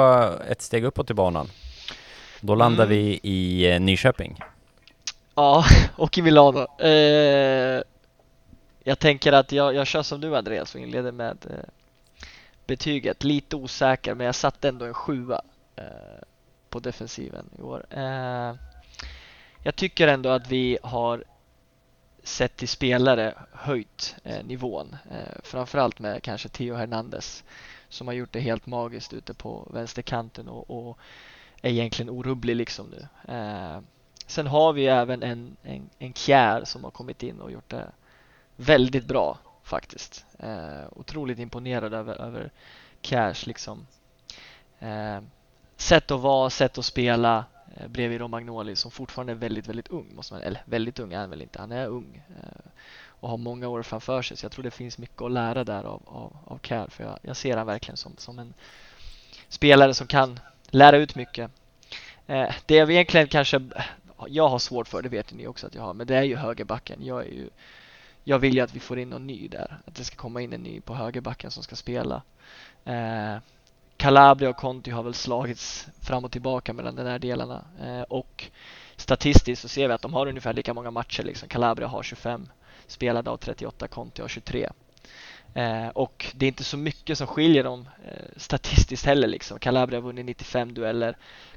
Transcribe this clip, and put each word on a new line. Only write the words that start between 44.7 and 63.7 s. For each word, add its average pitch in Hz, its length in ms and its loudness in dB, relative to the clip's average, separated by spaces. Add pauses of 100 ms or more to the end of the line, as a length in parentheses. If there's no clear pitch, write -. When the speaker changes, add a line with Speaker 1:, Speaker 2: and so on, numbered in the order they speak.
Speaker 2:
eh, 107 420 -10 (560)
sätt - 340 4
att 135 100 -4
vara, 131 300 2
sätt - 280 0
att 123 60 -6
spela, 117 600 0 (320)
eh, 113 120 -16
bredvid 117 320 -6
Romagnoli 113 560 -10
som 117 140 -6
fortfarande 127 420 -12
är - 40 -10
väldigt, 113 320 -6
väldigt 117 200 -12
ung, 170 260 -12
måste - 200 -16
man, 90 80 -14
eller - 220 -8
väldigt 117 340 -6
ung 101 140 -12
är 92 60 -8
han 95 120 -10
väl 76 120 -14
inte, - 180 -18
han 107 120 -14
är 127 140 -6
ung, 123 360 -14 (200)
eh, - 280 -20 (360)
och - 220 -16
har 117 80 -6
många 120 320 -10
år 117 140 -6
framför 123 400 -6
sig, - 140 -10
så - 80 -12
jag 107 80 -14
tror 131 100 -14
det 123 80 -10
finns - 280 -14
mycket - 240 -16
att 120 100 -6
lära 120 320 -2
där 104 200 -6
av, - 220 -12
av, - 300 -16 (100)
av 131 160 -14
Kjär, 113 260 -6
för - 160 -16
jag, 104 180 -12
jag 127 140 -12
ser 127 200 -2
han 110 100 -4
verkligen 107 300 -8
som, - 220 -14
som 123 200 -18
en 120 160 -18 (920)
spelare 139 460 8
som 131 120 -8
kan 131 340 0 (300)
lära 143 260 12
ut 147 180 0
mycket. 123 360 -10 (760)
Eh, 135 280 -2 (120)
det 151 100 6
jag 156 140 8
egentligen 170 380 6
kanske, 143 320 2 (680)